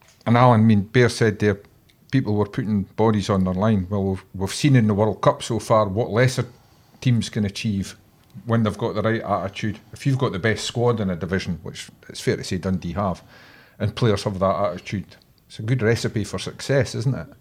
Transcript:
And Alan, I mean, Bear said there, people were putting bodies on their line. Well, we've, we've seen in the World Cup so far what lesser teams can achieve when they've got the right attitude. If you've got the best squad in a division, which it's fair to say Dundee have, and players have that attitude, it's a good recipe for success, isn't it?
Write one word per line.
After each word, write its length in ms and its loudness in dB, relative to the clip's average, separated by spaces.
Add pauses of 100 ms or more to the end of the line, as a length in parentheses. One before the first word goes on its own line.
(240)
And 140 6
Alan, 220 8
I 40 6
mean, 180 6
Bear 280 2
said 300 0
there, 180 2 (540)
people 220 0
were 120 2
putting 380 -2 (120)
bodies 320 2
on 160 2
their 80 0
line. 380 0
Well, 140 -2
we've, 200 -4 (100)
we've 200 -4
seen 220 4
in 100 4
the 80 2
World 260 2
Cup 220 2
so 160 -4
far 300 2
what 220 -2
lesser 360 2 (560)
teams 260 0
can 160 -4
achieve 520 -4 (500)
when 160 2
they've 160 0
got 160 -4
the 80 -2
right 200 -2
attitude. 580 -4 (120)
If 140 -12
you've 120 2
got 140 -2
the 60 -6
best 260 0
squad 360 0
in 100 -2
a 60 -4
division, 460 -4
which 260 -14 (200)
it's 120 -14
fair 160 -2
to 80 -10
say 140 -6
Dundee 340 -4
have, 300 -4 (560)
and 160 -4
players 280 0
have 160 -6
that 180 2 (160)
attitude, 440 -10 (300)
it's 120 -18
a 40 -10
good 180 0
recipe 440 0
for 140 -8
success, 560 -4
isn't 200 -2
it? 120 -10 (140)